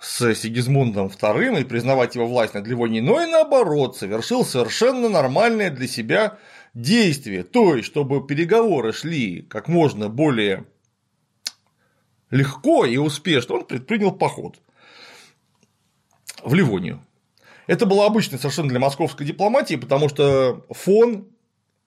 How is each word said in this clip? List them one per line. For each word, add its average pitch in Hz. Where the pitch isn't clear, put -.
с 117
Сигизмундом 117
вторым 165
и 131
признавать 120
его 117
власть 120
над 101
Ливонией, 117
но 226
и -
наоборот, 254
совершил 113
совершенно 226
нормальное 190
для 127
себя 165
действие. 131
То 190
есть, 110
чтобы 139
переговоры 165
шли 123
как -
можно 123
более 110
легко 151
и 120
успешно, 147
он 359
предпринял 190
поход 143
в 120
Ливонию. 104
Это 196
была 202
обычная 214
совершенно 143
для 123
московской 139
дипломатии, 208
потому 135
что 135
фон 208